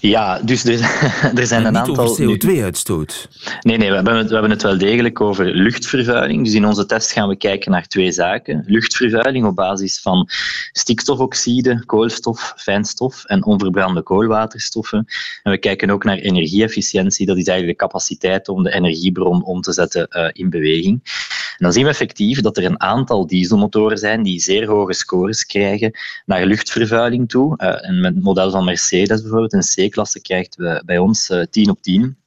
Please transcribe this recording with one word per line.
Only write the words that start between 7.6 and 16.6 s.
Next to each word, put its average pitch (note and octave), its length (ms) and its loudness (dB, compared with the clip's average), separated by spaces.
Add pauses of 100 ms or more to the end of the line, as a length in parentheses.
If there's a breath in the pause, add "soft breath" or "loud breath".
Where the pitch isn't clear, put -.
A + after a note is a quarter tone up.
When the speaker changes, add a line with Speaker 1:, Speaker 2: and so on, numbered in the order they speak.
Speaker 1:
naar F2+ 160 0
twee F#2 260 0
zaken. F2+ 540 -2
Luchtvervuiling A2+ 800 2
op G2 80 0
basis F#2+ 460 -2
van F#2 280 0 (440 loud breath)
stikstofoxide, B2 1120 0
koolstof, A2+ 720 -2
fijnstof G#2 680 -4
en G2 200 0
onverbrande F#2+ 580 0
koolwaterstoffen. A2 1040 0 (360 loud breath)
En G#2 80 0
we G2 80 2
kijken G2 320 0
ook G2+ 140 0
naar G2 140 0
energie-efficiëntie. F#2+ 1080 0